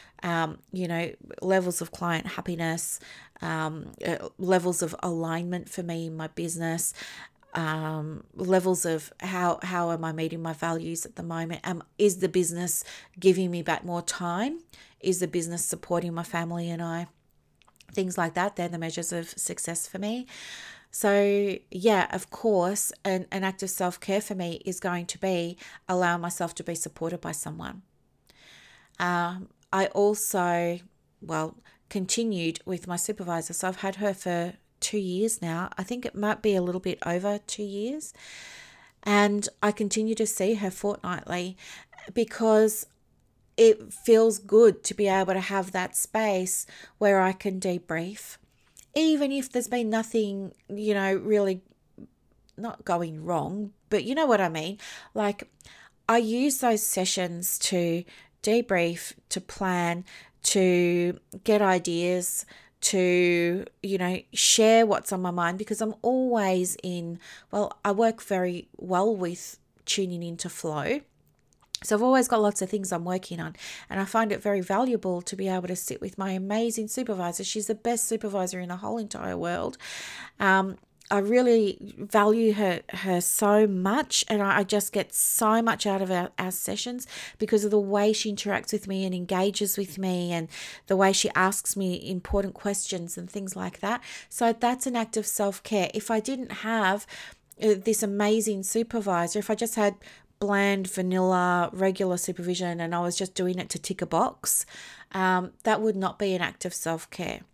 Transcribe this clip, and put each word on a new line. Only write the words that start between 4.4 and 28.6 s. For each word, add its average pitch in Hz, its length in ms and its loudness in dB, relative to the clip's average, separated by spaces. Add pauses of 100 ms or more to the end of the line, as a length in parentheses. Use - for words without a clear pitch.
of 165 200 -4
alignment 170 680 -4
for - 140 -8
me 165 240 -6
in 160 100 -10
my 156 120 -6
business, 165 640 -4 (600)
um, 156 680 -4 (120)
levels 185 500 2
of 160 360 -4
how, 180 420 0
how 175 280 -2
am 165 140 -4
I 160 80 -4
meeting 160 300 -6
my 165 100 -6
values 165 520 -4
at - 120 -14
the 170 80 -10
moment? 165 400 -6
Am, 175 180 -6 (160)
is 196 200 4
the 185 100 0
business 175 560 -2 (340)
giving 185 320 4
me 175 120 -4
back 160 220 -2
more 175 180 -4
time? 196 580 -4 (400)
Is 185 180 0
the 175 80 -2
business 170 380 -4
supporting 170 500 -4
my 170 80 -4
family 170 480 -4
and 170 120 -6
I? 170 260 -6 (840)
Things 185 240 -2
like 170 180 0
that, 190 200 -2
they're 175 140 -4
the 170 100 -8
measures 165 340 -6
of 165 180 -6
success - 580 -6
for 185 100 -10
me. 226 280 -6 (640)
So, 202 640 2 (140)
yeah, 190 440 2
of - 160 -8
course, 196 600 0 (120)
an, 185 280 -2
an 190 100 -4
act 190 220 -4
of 190 60 -4
self-care 190 500 -2
for 208 160 -6
me 175 280 -6
is 185 140 -6
going 175 280 -4
to - 120 -10
be 175 380 -2 (320)
allow 180 280 2
myself 170 400 -4
to - 80 -10
be 170 120 -6
supported 165 440 -6
by 165 120 -8
someone. 160 500 -10 (1160)